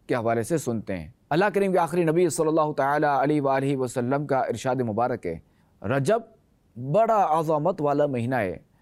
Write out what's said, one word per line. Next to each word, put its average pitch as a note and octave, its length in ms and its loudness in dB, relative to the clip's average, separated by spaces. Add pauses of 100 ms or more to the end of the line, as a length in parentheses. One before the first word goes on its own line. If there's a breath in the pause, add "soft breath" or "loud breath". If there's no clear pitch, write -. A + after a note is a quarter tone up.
کے C3+ 80 -2
حوالے A2+ 280 0
سے A#2+ 160 -2
سنتے G#2+ 380 -4
ہیں۔ D#2 120 -10 (220)
اللہ E3+ 140 2 (100)
کریم G3 180 0
کے F3+ 60 2
آخری E3+ 260 0
نبی E3 240 2
صلی D#3 200 0
اللہ D#3 280 2
تعالیٰ C#3+ 440 2
علیہ C#3+ 220 2
وآلہ C3+ 340 0
وسلم C3 500 -2
کا C3+ 120 0
ارشاد B2 500 -2
مبارک A#2 380 -2
ہے، E2 120 -6 (440 soft breath)
رجب C#3 380 0 (560)
بڑا F#3+ 540 2
عظمت D#3 500 0
والا D3 260 2
مہینہ B2+ 280 -2
ہے G2 220 -2 (260 soft breath)